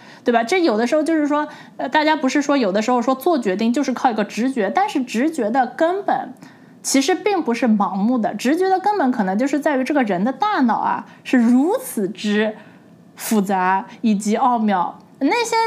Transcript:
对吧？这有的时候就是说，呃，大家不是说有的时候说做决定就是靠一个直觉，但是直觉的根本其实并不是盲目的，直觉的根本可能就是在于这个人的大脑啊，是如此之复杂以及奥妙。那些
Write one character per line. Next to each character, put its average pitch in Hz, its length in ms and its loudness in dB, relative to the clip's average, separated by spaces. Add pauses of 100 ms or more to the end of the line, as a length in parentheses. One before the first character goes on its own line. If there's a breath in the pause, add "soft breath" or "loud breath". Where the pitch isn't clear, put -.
(260 loud breath)
对 240 80 2
吧？ 233 100 2
这 359 180 0
有 247 160 2
的 233 80 2
时 240 80 0
候 311 80 2
就 320 140 0
是 294 100 2
说， 294 220 0 (300 loud breath)
呃， 285 100 -6
大 254 160 2
家 311 140 2
不 262 100 -2
是 285 140 2
说 285 160 0
有 214 120 0
的 202 120 0
时 233 100 -2
候 247 100 2
说 254 140 0
做 302 240 0
决 185 160 -2
定 226 160 0
就 285 100 0
是 262 120 -2
靠 254 180 0
一 - 20 -6
个 214 120 -2
直 240 260 -4
觉， 214 180 -2
但 392 200 0
是 302 120 -2
直 247 300 -2
觉 220 180 -2
的 254 160 2
根 349 380 -2
本 - 300 -4 (500 loud breath)
其 - 160 0
实 311 140 2
并 370 280 0
不 233 120 -2
是 240 140 0
盲 202 260 2
目 220 240 0
的， 208 160 -2
直 240 220 0
觉 370 120 0
的 381 120 2
根 403 180 0
本 262 140 2
可 226 120 -2
能 190 140 0
就 254 80 0
是 285 140 0
在 285 180 0
于 262 60 0
这 294 100 -2
个 285 100 2
人 190 200 0
的 262 80 0
大 381 300 0
脑 220 140 2
啊， - 300 -2 (180 loud breath)
是 - 140 2
如 254 400 4
此 208 320 -6
之 214 460 -2 (600 loud breath)
复 - 240 -2
杂 190 460 0 (160 loud breath)
以 220 140 2
及 208 200 -2
奥 247 220 2
妙。 202 400 -2 (220)
那 440 260 2
些 453 100 -2 (120)